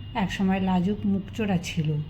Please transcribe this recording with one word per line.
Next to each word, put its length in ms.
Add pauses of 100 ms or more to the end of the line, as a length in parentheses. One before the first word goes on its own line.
(140)
একসময় 460
লাজুক 460
মুখচোরা 520
ছিল। 360 (160)